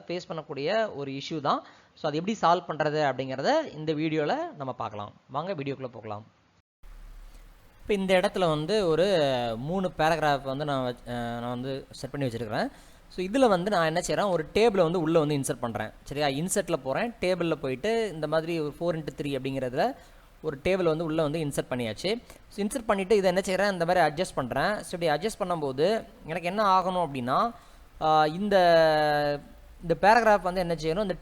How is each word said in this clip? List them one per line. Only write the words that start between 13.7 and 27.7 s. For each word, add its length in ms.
நான் 160
என்ன 200
செய்றேன், 240
ஒரு 240
டேபிளை 280
வந்து 180
உள்ள 180
வந்து 180
இன்சர்ட் 220
பண்றேன். 320
சரியா? 220
இன்சர்ட்ல 500
போறேன். 440
டேபிள்ல 320
போயிட்டு 600
இந்த 140
மாதிரி 340
ஒரு 200
four 180
into 240
three 160
அப்படிங்கிறதுல 560
ஒரு 220
டேபிள் 180
வந்து 220
உள்ள 180
வந்து 160
இன்சர்ட் 320
பண்ணியாச்சு. 520
So, 180
இன்சர்ட் 200
பண்ணிட்டு 300
இதை 200
என்ன 100
செய்றேன், 260
இந்த 120
மாதிரி 220
அட்ஜஸ்ட் 280
பண்றேன். 480
So, 180
இப்படி 80
அட்ஜஸ்ட் 340
பண்ணும்போது 600
எனக்கு 220
என்ன 320
ஆகணும் 280
அப்படின்னா, 420